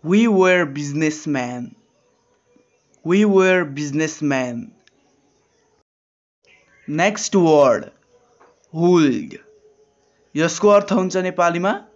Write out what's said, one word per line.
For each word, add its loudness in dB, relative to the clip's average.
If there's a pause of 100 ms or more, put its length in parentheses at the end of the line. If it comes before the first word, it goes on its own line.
"We 2
were 2 (160)
businessmen।" -6 (1400)
"We 2
were 2 (100)
businessmen।" -4 (2250)
नेक्स्ट -2
वर्ड, 4 (880)
hold। 0 (1000)
यसको 0
अर्थ 4
हुन्छ -2
नेपालीमा -2 (260)